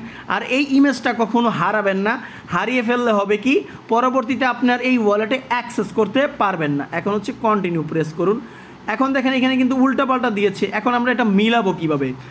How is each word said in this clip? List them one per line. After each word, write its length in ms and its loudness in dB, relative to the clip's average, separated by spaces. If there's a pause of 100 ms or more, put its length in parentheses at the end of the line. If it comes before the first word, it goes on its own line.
(280)
আর 140 -2
এই 280 0
ইমেজটা 480 2
কখনো 300 2
হারাবেন 480 0
না, 240 -2 (280)
হারিয়ে 340 -2
ফেললে 300 0
হবে 240 2
কি, 240 2 (280)
পরবর্তীতে 560 0
আপনার 360 2
এই 180 2
ওয়ালেটে 500 0
access 460 -2
করতে 340 2 (100)
পারবেন 320 0
না। 220 -2
এখন 200 -2
হচ্ছে 200 -4 (100)
continue 400 0
press 340 -2
করুন। 240 0 (460)
এখন 260 0
দেখেন 200 2
এখানে 240 2
কিন্তু 200 2
উল্টাপাল্টা 540 2
দিয়েছে। 360 0
এখন 280 -2
আমরা 180 2
এটা 120 0
মিলাবো 480 4
কিভাবে? 400 -2 (180)